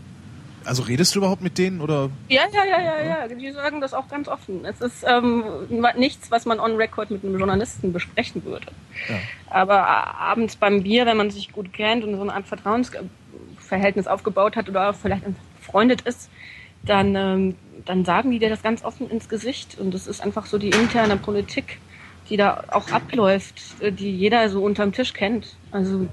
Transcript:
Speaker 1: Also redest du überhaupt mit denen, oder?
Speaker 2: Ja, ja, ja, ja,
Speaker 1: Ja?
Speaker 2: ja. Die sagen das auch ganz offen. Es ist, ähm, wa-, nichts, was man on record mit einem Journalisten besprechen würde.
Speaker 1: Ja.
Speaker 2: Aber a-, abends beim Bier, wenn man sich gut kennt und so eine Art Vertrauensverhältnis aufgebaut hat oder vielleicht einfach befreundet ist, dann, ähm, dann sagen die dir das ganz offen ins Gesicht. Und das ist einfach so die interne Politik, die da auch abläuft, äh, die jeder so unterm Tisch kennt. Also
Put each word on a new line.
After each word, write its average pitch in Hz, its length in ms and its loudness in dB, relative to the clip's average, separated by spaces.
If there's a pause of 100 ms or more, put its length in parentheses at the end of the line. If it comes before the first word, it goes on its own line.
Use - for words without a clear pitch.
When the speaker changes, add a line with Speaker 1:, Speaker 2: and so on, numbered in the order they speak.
(640)
Speaker 1:
Also 123 180 -2
redest 127 320 2
du 202 60 2
überhaupt 190 220 2
mit 180 140 -4
denen, 185 240 0
oder? 147 300 0 (180)
Speaker 2:
Ja, 262 140 6 (100)
ja, 403 120 4
ja, 370 180 2
ja, 311 180 0
Speaker 1:
Ja? 311 280 -2
Speaker 2:
ja. - 0 -
Die 247 240 -10
sagen 285 280 -4
das 269 140 -4
auch 262 140 -4
ganz 285 180 -8
offen. 196 380 -8
Es 190 160 -10
ist, - 260 -6
ähm, 240 380 4 (260)
wa-, 240 260 2
nichts, 254 360 0
was 233 140 2
man 226 120 2
on 226 160 0
record 220 380 -2
mit 196 120 -6
einem 190 140 -2
Journalisten 190 540 0
besprechen - 520 -4
würde. - 220 -10 (420)
Speaker 1:
Ja. 117 60 -4 (340)
Speaker 2:
Aber 190 380 4
a-, 160 460 0
abends 220 240 0
beim 202 260 4
Bier, 226 240 4
wenn 226 100 4
man 208 140 2
sich 202 220 -12
gut 190 200 -10
kennt 220 300 0
und 208 140 -4
so 196 60 -6
eine 202 120 -4
Art 196 140 -8
Vertrauensverhältnis - 1600 -2
aufgebaut 196 480 0
hat 214 120 -2
oder 196 240 2
vielleicht 196 320 -4
einfach 196 180 -8 (180)
befreundet 233 400 4
ist, - 280 -8 (560)
dann, 196 300 4
ähm, 190 400 2 (300)
dann 185 200 0
sagen 214 280 2
die 233 80 -2
dir 220 100 2
das 214 120 -4
ganz 220 200 -2
offen 240 260 -8
ins 220 200 -6
Gesicht. 220 500 -6
Und 190 160 -2
das 190 140 -8
ist - 120 -10
einfach 202 260 -4
so 208 120 -2
die 202 120 -2
interne 220 460 4
Politik, 202 640 -4 (500)
die 214 80 -2
da 202 340 2
auch - 200 0
abläuft, 196 720 2 (200)
äh, 208 100 0
die 196 240 -4
jeder 214 360 4
so 196 120 0
unterm 202 300 2
Tisch 254 220 -2
kennt. 214 420 -2 (160)
Also 190 400 0